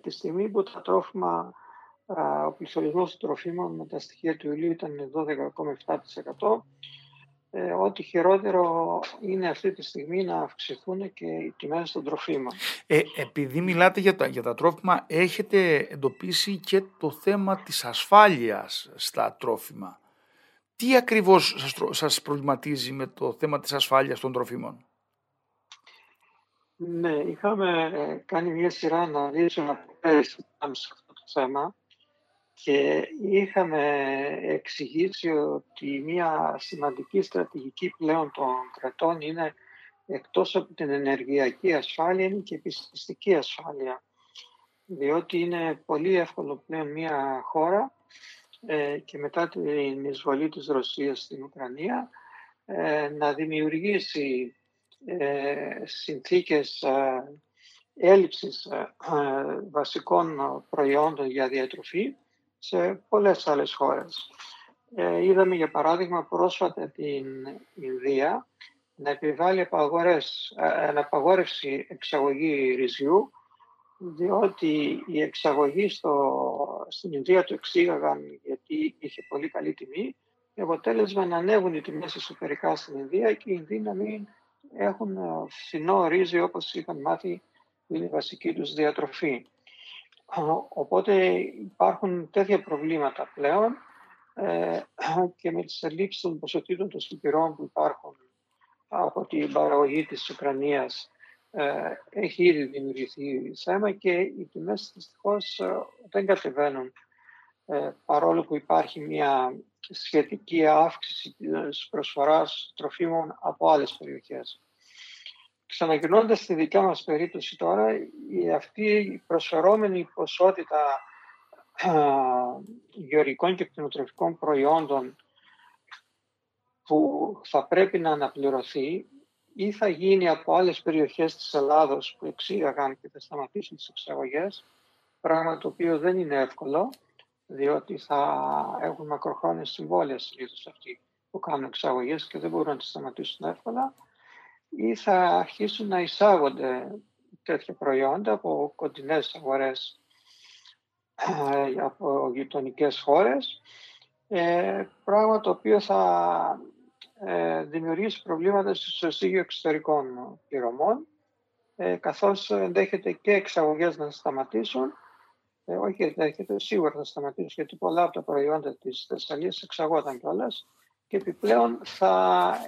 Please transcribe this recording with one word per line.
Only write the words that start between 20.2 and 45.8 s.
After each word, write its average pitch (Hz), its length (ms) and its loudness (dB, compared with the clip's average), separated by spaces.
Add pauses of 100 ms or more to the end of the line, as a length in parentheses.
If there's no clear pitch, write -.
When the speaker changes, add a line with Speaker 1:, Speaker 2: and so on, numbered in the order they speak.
Speaker 2:
Τι 254 200 4
ακριβώς 202 600 6
σας 135 160 -6
τρο-, 151 200 -2
σας - 280 0
προβληματίζει 139 680 -2
με 135 160 -6
το 131 260 -4
θέμα 147 260 0
της - 140 -8
ασφάλειας 135 460 2
των 131 120 -2
τροφίμων; 120 540 -6 (1900)
Speaker 1:
Ναι, 170 400 -2
είχαμε, 170 800 0
ε, 151 320 -6
κάνει 175 240 -2
μια 170 200 2
σειρά 165 300 0
αναλύσεων 151 720 0
από - 300 -6
πέρυσι 156 460 4 (120)
πάνω 143 160 -6
σε - 180 -12
αυτό - 220 -20
το - 80 -20 (120)
θέμα 143 420 -2 (800)
και 143 540 2 (140)
είχαμε 175 840 2 (360)
εξηγήσει 156 880 -2
ότι 147 760 -2
μια 160 540 0
σημαντική 143 600 -4
στρατηγική 165 760 -4
πλέον 156 360 0
των 143 140 -2 (320)
κρατών 160 420 -2
είναι, 160 320 -4 (540)
εκτός - 480 -2
από 175 180 -2
την 151 160 -4
ενεργειακή 139 840 0
ασφάλεια, 175 520 0
είναι 196 140 -2
και - 140 -10
η 156 40 -8
επιστημιστική - 800 -2
ασφάλεια. 135 680 -6 (840)
Διότι 165 540 -2
είναι 170 460 -2